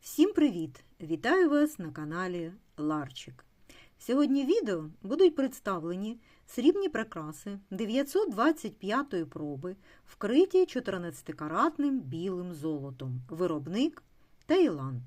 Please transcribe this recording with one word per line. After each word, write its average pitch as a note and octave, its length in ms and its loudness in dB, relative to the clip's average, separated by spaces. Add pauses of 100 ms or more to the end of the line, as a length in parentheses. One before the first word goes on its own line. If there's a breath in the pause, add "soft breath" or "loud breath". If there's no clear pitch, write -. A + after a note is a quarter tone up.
(140)
Всім F#4+ 180 6
привіт! F3 520 0 (160)
Вітаю C#4 500 2
вас D4 280 2
на E3 120 -8
каналі E3+ 600 -6 (240)
Ларчик. D3+ 680 -6 (540 soft breath)
Сьогодні C#4 460 2
в - 20 -2
відео G#3+ 440 0 (120)
будуть D#4 340 4
представлені G3 840 -4 (260 soft breath)
срібні F#4 420 2
прикраси G3+ 720 -8 (120)
дев'ятсот C4 600 0
двадцять A#3 480 0
п'ятої G#3 460 -2
проби, D3 520 -8 (300 soft breath)
вкриті F4 600 4
чотирнадцятикаратним G3 1300 -2
білим F3 540 -6
золотом. C3+ 760 -6
Виробник E3+ 760 -2 (440)
Таїланд. D3 600 2